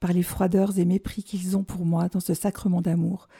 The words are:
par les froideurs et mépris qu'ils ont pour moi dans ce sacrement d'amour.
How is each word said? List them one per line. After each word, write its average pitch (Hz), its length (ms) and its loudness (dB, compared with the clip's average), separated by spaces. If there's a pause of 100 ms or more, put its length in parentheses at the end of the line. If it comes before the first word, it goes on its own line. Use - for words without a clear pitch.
par 180 100 0
les 180 120 4
froideurs 190 540 2
et 180 60 4
mépris 185 400 0
qu'ils 185 320 -4
ont 196 80 0
pour 180 220 -6
moi 170 240 2
dans 185 100 -2
ce 180 140 -2
sacrement 180 480 -2
d'amour. 170 480 -2 (100)